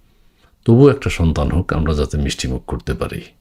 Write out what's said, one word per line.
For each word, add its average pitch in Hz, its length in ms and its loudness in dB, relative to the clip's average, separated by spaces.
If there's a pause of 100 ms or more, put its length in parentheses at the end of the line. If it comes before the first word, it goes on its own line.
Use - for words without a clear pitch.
(640)
তবুও 123 240 8
একটা - 200 -2
সন্তান 78 420 0
হোক, 85 220 -2
আমরা 78 200 -2
যাতে 73 240 -4
মিষ্টি 71 300 -4
মুখ 64 200 -6
করতে - 260 -8
পারি। - 280 -8 (200)